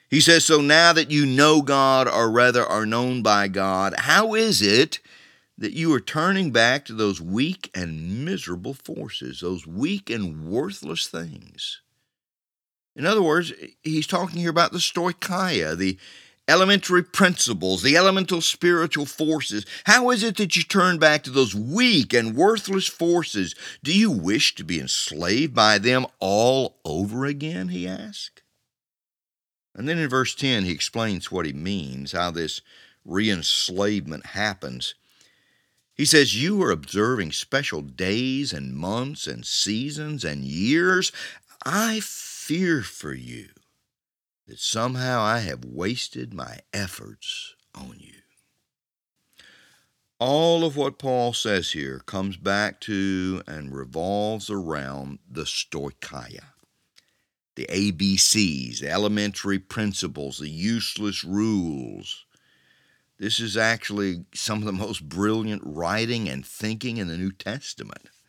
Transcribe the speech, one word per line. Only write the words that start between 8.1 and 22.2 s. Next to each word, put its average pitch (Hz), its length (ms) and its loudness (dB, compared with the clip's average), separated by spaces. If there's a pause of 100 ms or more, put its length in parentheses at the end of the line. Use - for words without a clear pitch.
miserable 123 500 -6
forces, - 680 -12
those 87 260 -6
weak 151 420 -4
and 85 380 -6
worthless 165 600 -4
things?" - 760 -12 (1120)
In - 100 -4
other 208 160 4
words, 160 300 2 (300)
he's 156 260 -2
talking 175 320 -2
here 170 100 0
about 165 220 4
the 180 60 -4
stoicheia, 170 1000 -2
the 92 200 0 (500)
elementary 180 560 4
principles, 95 800 2
the 139 140 6
elemental 185 420 4
spiritual 165 640 0
forces. 143 600 -2 (180)
"How 247 280 6
is 220 120 2
it 220 140 -2
that 202 180 2
you 170 80 2
turn 180 340 4
back 151 260 6
to 131 80 -12
those 131 220 4
weak 147 600 2
and 113 200 4